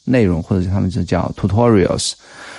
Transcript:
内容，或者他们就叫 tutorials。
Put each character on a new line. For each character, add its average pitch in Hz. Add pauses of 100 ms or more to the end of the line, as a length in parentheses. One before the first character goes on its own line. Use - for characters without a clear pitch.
内 127
容， 85
或 95
者 90
他 98
们 95
就 87
叫 87
tutorials。 107 (460)